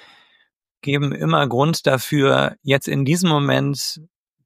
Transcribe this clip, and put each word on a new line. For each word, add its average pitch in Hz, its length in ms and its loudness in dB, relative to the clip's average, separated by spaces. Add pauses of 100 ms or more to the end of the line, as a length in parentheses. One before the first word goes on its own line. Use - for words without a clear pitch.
(840)
geben 143 300 -2
immer 156 360 0
Grund 139 380 0
dafür, 135 760 2
jetzt 139 260 0
in 139 160 -2
diesem 175 260 0
Moment 139 720 -2 (460)